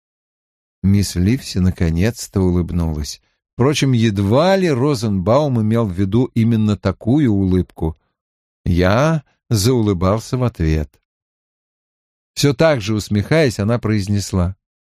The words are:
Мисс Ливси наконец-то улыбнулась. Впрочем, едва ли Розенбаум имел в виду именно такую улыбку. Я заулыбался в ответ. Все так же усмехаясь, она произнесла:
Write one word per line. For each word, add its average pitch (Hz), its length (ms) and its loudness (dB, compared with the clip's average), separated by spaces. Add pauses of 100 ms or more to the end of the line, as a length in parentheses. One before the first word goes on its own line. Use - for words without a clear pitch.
(840)
Мисс 98 340 0
Ливси 98 420 -2
наконец-то 92 840 -2
улыбнулась. 85 800 -2 (340)
Впрочем, 139 360 0
едва 113 680 2
ли 180 140 0
Розенбаум 120 920 0
имел 113 260 0
в 92 60 -4
виду 101 420 0
именно 110 420 0
такую 113 560 0
улыбку. 92 640 0 (680)
Я 110 600 2 (260)
заулыбался 107 880 0
в 127 60 -2
ответ. 78 580 -2 (1300)
Все 143 200 0
так 156 260 2
же 107 140 -4
усмехаясь, 107 640 0
она 110 220 0
произнесла: 101 720 -2 (440)